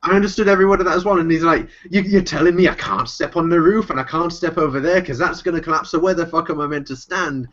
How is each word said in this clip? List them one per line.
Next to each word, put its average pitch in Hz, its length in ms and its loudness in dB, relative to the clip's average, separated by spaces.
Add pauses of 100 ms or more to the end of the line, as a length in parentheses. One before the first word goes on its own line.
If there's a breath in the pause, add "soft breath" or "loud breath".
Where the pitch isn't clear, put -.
I 180 120 0
understood 202 340 2
every 190 180 4
word 196 140 4
of 185 60 0
that 175 100 0
as 180 80 -2
well, 196 140 2
and 165 120 0
he's 160 120 2
like, 160 260 2 (200 loud breath)
You, 190 140 0
you're 196 200 2
telling 170 340 2
me 180 120 6
I - 60 0
can't - 340 -4
step - 280 -6
on 165 120 0
the 170 120 4
roof 196 300 2
and 139 80 -4
I 131 40 -2
can't 165 300 -4
step 165 260 -4
over 143 220 0
there 175 220 2
cause 139 160 -6
that's 170 240 -2
gonna 170 180 -2
collapse, 160 300 -4
so 170 80 -2
where 185 160 2
the 170 120 -2
fuck 170 240 -4
am 151 100 -4
I 147 60 -4
meant 143 220 -6
to 135 80 -10
stand? 143 560 -8